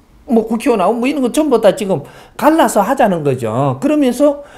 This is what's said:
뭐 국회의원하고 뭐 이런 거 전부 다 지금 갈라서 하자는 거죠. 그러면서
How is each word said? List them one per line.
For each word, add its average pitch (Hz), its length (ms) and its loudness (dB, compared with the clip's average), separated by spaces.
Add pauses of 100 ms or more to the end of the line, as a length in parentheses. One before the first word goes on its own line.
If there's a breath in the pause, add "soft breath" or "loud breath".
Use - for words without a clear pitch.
(260)
뭐 226 200 0
국회의원하고 226 480 0
뭐 240 140 -4
이런 294 140 -2
거 240 100 -2
전부 269 300 0
다 196 160 4
지금 190 260 -4 (320 loud breath)
갈라서 277 460 2
하자는 208 420 0
거죠. 127 580 -2
그러면서 285 640 0 (140 loud breath)